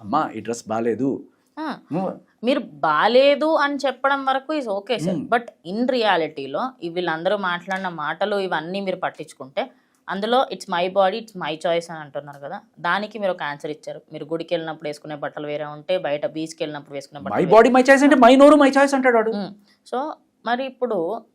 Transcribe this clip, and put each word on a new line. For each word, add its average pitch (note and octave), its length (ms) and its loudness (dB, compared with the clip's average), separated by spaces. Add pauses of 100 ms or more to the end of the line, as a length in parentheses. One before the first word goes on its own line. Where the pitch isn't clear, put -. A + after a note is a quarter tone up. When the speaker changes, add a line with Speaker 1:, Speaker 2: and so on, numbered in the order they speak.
Speaker 1:
"అమ్మా, B2+ 340 -2
ఈ A2 40 -8
డ్రెస్ A2+ 280 -8
బాలేదు." A#2 560 -2 (360)
Speaker 2:
ఆ, D4+ 180 -8 (140)
Speaker 1:
నువ్వు F3+ 200 -4 (320)
Speaker 2:
మీరు A#3+ 160 0
బాలేదు A#3+ 960 2
అని C#4+ 300 0
చెప్పడం C4+ 400 -4
వరకు C4+ 280 -2
is C#4+ 120 -4
okay, G3+ 400 -4
sir. F#3+ 80 -2
Speaker 1:
ఉమ్. D3 160 -8
Speaker 2:
But A#3+ 160 0 (260)
in B3 200 -2
రియాలిటీలో F3 800 -2 (120)
ఈ E3+ 60 -6
వీళ్ళందరూ F3 480 -2
మాట్లాడిన F#3+ 520 -4
మాటలు E3 460 -4
ఇవన్నీ F3+ 460 -4
మీరు F#3 140 -4
పట్టించుకుంటే D#3 760 -10 (380)
అందులో A3 440 0
"It's - 220 -14
my F3 80 0 (140)
body, G3 260 2
it's - 120 -20 (100)
my D3+ 100 -6
choice" E3+ 360 -4
అని D#3+ 80 -12
అంటున్నారు C#3+ 400 -14
కదా, D#3+ 220 -14 (180)
దానికి G3+ 400 -4
మీరు G3 120 -2
ఒక D#3+ 120 -6
ఆన్సర్ D3 280 -8
ఇచ్చారు. D3+ 300 -14 (120)
మీరు D3+ 120 -12
గుడికి E3 280 -6
వెళ్ళినప్పుడు D#3+ 360 -6
వేసుకునే D3+ 260 -10
బట్టలు D3 320 -10
వేరే D3 180 -6
ఉంటే, D3+ 320 -6
బయట D3 280 -4
బీచ్కి D#3+ 380 -8
వెళ్ళినప్పుడు D3 300 -12
వేసుకునే C#3+ 260 -12
Speaker 1:
"My C#3+ 60 -12
Speaker 2:
బట్టలు G#3 220 0
Speaker 1:
body, G#3+ 100 8
Speaker 2:
వేరే A3+ 120 10
Speaker 1:
my B3+ 200 4
choice" C4+ 140 8
అంటే C#4 120 8
my B3+ 240 8
నోరు D4 160 10
my C#4 220 6
choice C#4 180 4
అంటాడు C4 200 2
వాడు. A3 160 2
Speaker 2:
ఉమ్. G#3 220 -6 (400)
So C#4+ 180 -6 (340)
మరి B3 200 -2
ఇప్పుడు, A3+ 560 -4 (140)